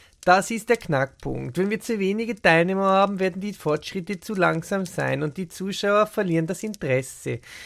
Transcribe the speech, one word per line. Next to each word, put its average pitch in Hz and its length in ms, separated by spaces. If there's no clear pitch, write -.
„Das 185 260
ist 226 180
der 240 80
Knackpunkt. 135 800
Wenn 190 140
wir 220 100
zu 226 180
wenige 208 420
Teilnehmer 185 440
haben, 196 340
werden 185 220
die 202 140
Fortschritte 165 680
zu - 140
langsam 175 500
sein 139 380
und 151 140
die 185 120
Zuschauer 202 580
verlieren 170 400
das 180 160
Interesse. 131 800